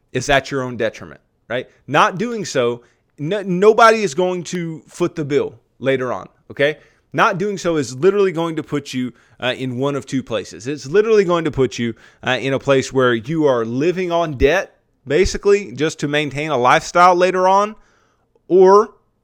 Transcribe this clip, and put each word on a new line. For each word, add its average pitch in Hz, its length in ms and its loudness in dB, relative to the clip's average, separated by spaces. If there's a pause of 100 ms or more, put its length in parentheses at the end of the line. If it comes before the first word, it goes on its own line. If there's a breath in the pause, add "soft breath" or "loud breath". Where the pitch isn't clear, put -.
(120)
is 127 180 -4
at 139 200 0
your 139 120 -6
own 127 140 -10
detriment, 98 440 -8 (280)
right? 120 200 -6 (180 soft breath)
Not 180 300 2
doing 214 280 -6
so, 120 380 -2 (360 soft breath)
n-, 185 400 -4
nobody 220 440 6
is 160 120 -4
going 180 300 -2
to 165 440 -10
foot - 260 -4
the 156 100 -6
bill 135 340 -2 (200)
later 127 340 -2
on, 92 160 -10 (220)
okay? 151 280 -2 (340 soft breath)
Not 190 240 0
doing 196 220 -4
so 170 180 -2
is 131 180 -4
literally 190 380 2
going 165 240 -4
to 151 60 -6
put 143 320 -8
you, 127 180 -6 (260 soft breath)
uh, 123 200 -4
in 127 180 -6
one 139 200 -2
of 131 100 -8
two 131 160 -4
places. 95 440 -8
It's 131 200 -10
literally 208 380 2
going 170 200 0
to 151 60 -2
put 127 280 -2
you, 117 160 -4 (320 soft breath)
uh, 127 140 -2
in 135 140 -2
a 127 40 -2
place 135 320 0
where 127 220 2
you 139 320 -2
are 120 220 2
living 170 440 -4
on 165 280 -2
debt, 147 420 0 (260)
basically, 196 640 0
just 143 260 -4
to 151 100 -4
maintain 147 420 -4
a 143 60 0
lifestyle 156 580 4
later 185 320 2
on, 202 300 2 (720)
or 190 460 6 (300)